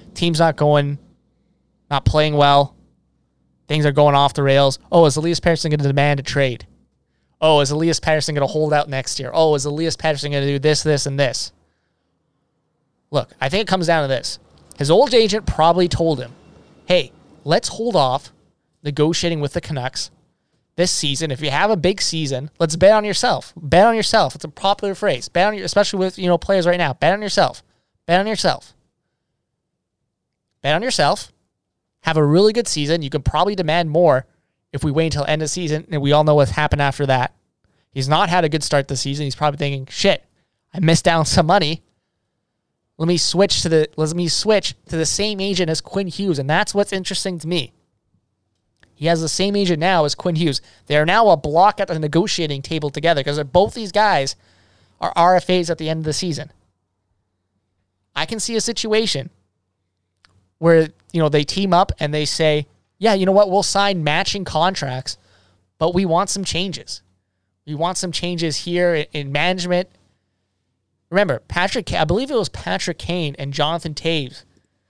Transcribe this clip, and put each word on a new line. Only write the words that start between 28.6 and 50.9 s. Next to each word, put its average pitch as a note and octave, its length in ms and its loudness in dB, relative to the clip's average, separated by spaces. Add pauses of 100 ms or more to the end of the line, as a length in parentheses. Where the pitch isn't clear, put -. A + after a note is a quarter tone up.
Bet C#3+ 120 -2
on F#3 80 -2
yourself. G3+ 480 -2 (720)
Have D#3+ 160 -2
a D#3 80 4
really F#3 280 4
good A3+ 140 -2
season. D#3 360 -2
You C3+ 80 -6
can C#3+ 120 -4
probably F#3 320 0
demand E3+ 360 -2
more D3+ 360 2 (460)
if C#3+ 100 -8
we D#3 80 0
wait D#3+ 160 0
until C#3+ 200 -4
end D#3 160 0
of D3 80 -4
season, D#3 380 -4
and D3+ 140 -4
we C#3 80 0
all D3+ 140 4
know D3+ 100 4
what's D3 160 4
happened D3 320 0
after C#3+ 240 -2
that. C3 260 0 (600)
He's C3 160 -4
not E3+ 200 2
had F3 160 2
a D3+ 40 0
good D3+ 160 -4
start C#3 240 0
this C3 140 -4
season. C#3 200 -6
He's C3+ 140 -6
probably D3 220 -2
thinking, C#3 300 -4
"Shit, - 360 0 (480)
I F3+ 80 -8
missed D#3+ 260 2
out E3 140 4
on D3+ 60 0
some E3 200 2
money. E3 360 0 (1120)
Let D#3+ 120 -2
me F3 80 2
switch - 460 2
to E3+ 60 -2
the, D#3+ 280 2
let D#3 180 -2
me F3 140 -2
switch - 480 0 (100)
to E3+ 100 -8
the D#3+ 80 -2
same G3+ 360 -4
agent F#3 280 0
as D#3+ 120 -2
Quinn G3 260 -4
Hughes." F3+ 320 -2
And C3+ 100 -4
that's F3 260 0
what's G3+ 180 0
interesting F#3 480 -6
to D#3 80 -10
me. D#3+ 240 -4 (1200)
He D3 120 -6
has E3 140 2
the D#3+ 80 -4
same G3+ 280 -2
agent F3+ 240 0
now F3 240 2
as C#3+ 100 -2
Quinn F3 220 -2
Hughes. D#3 240 0 (260)
They D3 100 0